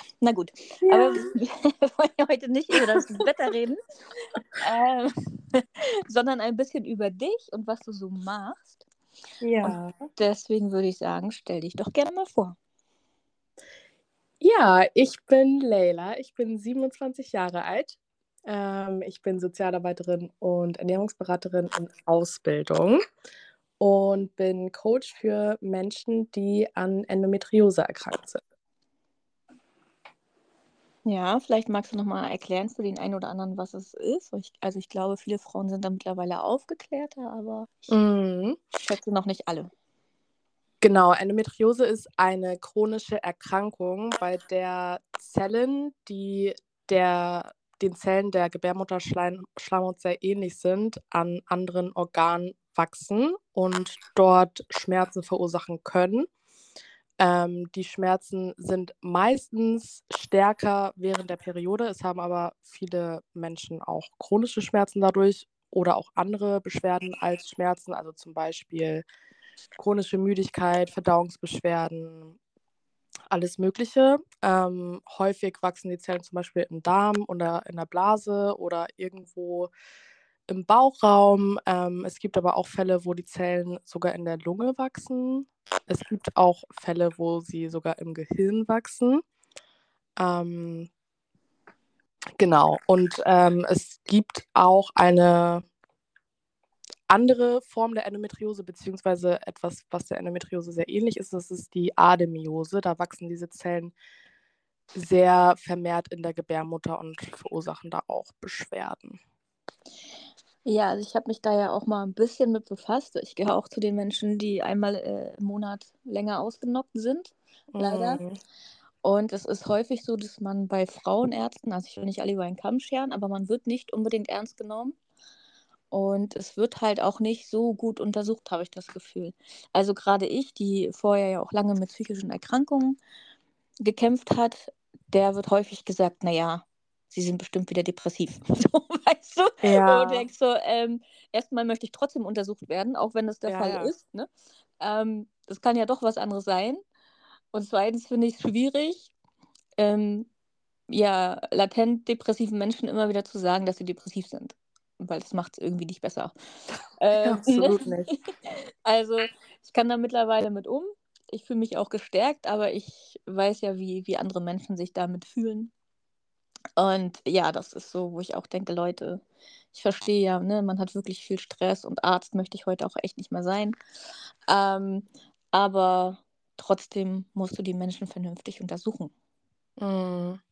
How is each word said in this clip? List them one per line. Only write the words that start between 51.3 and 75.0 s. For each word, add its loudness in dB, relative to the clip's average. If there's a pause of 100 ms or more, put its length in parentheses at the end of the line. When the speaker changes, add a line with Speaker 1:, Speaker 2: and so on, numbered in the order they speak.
Speaker 2:
anderen -4
Organen 0 (200)
wachsen -2 (180)
und -2 (180)
dort 6
Schmerzen -2
verursachen -4
können. 0 (920)
Ähm, 2
die -6
Schmerzen -2
sind -4
meistens 0 (100)
stärker 2
während -4
der -8
Periode. -4
Es -10
haben -4
aber -4 (100)
viele -8 (100)
Menschen -12
auch -8 (140)
chronische 0
Schmerzen 0
dadurch 2 (220)
oder 2
auch -8
andere -2
Beschwerden -4
als -4
Schmerzen, -4
also -12
zum -20
Beispiel -6 (760)
chronische 0
Müdigkeit, 0
Verdauungsbeschwerden, -2 (920)
alles -4
Mögliche. 4 (240)
Ähm, 0 (180)